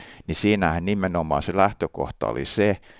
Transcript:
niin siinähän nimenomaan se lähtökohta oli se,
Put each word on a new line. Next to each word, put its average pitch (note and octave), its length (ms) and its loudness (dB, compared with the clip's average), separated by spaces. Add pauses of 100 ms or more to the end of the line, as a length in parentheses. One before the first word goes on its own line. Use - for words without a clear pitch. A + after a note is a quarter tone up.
(260)
niin E2 100 -4
siinähän F2+ 480 2
nimenomaan F2 580 0
se F2 140 -4
lähtökohta F#2+ 720 0
oli A#1 200 -4
se, G2+ 300 2 (240)